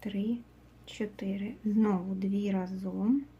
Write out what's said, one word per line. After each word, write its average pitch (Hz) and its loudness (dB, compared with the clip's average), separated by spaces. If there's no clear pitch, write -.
три, 208 -2
чотири. 202 -4
Знову 202 2
дві 196 0
разом. 190 0